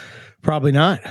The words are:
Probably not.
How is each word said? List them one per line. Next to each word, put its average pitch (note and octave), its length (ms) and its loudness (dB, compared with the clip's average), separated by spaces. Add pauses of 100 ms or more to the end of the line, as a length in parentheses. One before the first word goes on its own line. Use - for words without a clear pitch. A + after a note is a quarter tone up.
(420)
Probably D3 300 0
not. D#3+ 280 2 (100)